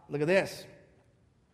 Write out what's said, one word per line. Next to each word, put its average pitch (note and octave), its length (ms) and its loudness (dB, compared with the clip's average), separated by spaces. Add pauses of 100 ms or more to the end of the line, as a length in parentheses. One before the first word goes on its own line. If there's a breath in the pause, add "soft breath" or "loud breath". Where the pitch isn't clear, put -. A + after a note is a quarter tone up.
Look C#3+ 120 -4
at D3+ 80 2
this. F3 360 0 (880)